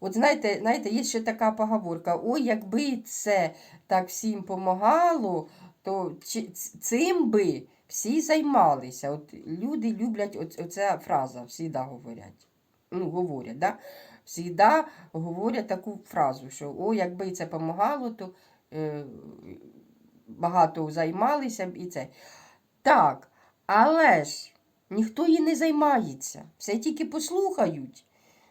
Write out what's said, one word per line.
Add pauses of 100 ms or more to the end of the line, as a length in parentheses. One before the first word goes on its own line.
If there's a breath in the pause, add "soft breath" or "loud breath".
От
знаєте,
знаєте,
є
ще
така
поговорка:
"Ой,
якби
це (360 loud breath)
так
всім
помагало, (340 loud breath)
то
чи-,
ц-,
цим
би (260 soft breath)
всі
займалися".
От (120)
люди
люблять
оц-,
оця
фраза,
всіда
говорять. (420)
Ну,
говорять,
да? (480 loud breath)
Всіда (280 loud breath)
говорять
таку
фразу,
що,
"О,
якби
це
помагало,
то, (420 soft breath)
е, (1200)
багато
займалися
б
і
це". (760 loud breath)
Так, (380 soft breath)
але
ж (360)
ніхто
їй
не
займається. (160)
Все
тільки
послухають (460 soft breath)